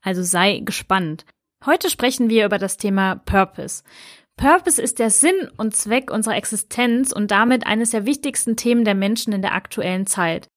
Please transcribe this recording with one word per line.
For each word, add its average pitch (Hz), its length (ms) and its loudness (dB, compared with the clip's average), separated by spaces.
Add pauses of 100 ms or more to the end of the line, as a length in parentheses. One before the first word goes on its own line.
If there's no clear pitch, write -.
Also 185 200 -4
sei 180 400 2
gespannt. 170 640 -2 (400)
Heute 339 240 2
sprechen 247 400 0
wir 220 160 4
über 202 140 0
das 190 180 -4
Thema 196 380 0
Purpose. - 720 -2 (520)
Purpose 339 460 2
ist - 160 -4
der 226 100 2
Sinn 339 480 2
und 220 180 -4
Zweck 240 360 -2
unserer 220 260 -2
Existenz 240 760 -2
und 208 180 -2
damit 226 360 2
eines 226 260 0
der 214 120 -2
wichtigsten 254 520 -2
Themen 240 280 2
der 208 100 2
Menschen 208 380 0
in 196 80 -2
der 190 140 -2
aktuellen 185 520 -4
Zeit. 170 400 -2 (100)